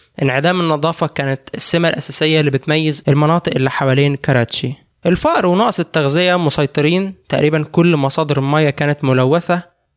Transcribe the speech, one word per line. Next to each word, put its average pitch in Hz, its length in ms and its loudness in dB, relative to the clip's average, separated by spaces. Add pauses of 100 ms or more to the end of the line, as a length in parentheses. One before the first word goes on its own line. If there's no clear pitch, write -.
(220)
انعدام 147 400 0
النظافة 160 460 -2
كانت 135 340 -4 (140)
السمة 170 340 0
الأساسية 156 500 0
اللي 147 120 2
بتميز 151 560 -2
المناطق 151 480 2
اللي 131 160 0
حوالين 139 440 0
كراتشي. 127 580 -2 (320)
الفقر 262 400 0
ونقص 196 340 0
التغذية 165 560 0
مسيطرين، 165 760 0 (160)
تقريبا 151 340 0
كل 170 340 2
مصادر 143 400 -2
المية 143 320 0
كانت 147 340 -4
ملوثة، 139 600 0 (340)